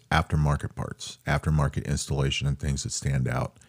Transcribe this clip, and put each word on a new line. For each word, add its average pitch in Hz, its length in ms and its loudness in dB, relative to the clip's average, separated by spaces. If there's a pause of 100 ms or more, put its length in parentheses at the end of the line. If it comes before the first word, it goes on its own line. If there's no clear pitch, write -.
(120)
aftermarket 76 600 2
parts, - 540 -10
aftermarket 76 580 2
installation, 69 640 0
and 71 100 0
things 71 260 -2
that - 100 -6
stand 67 340 0
out. - 300 -4 (120)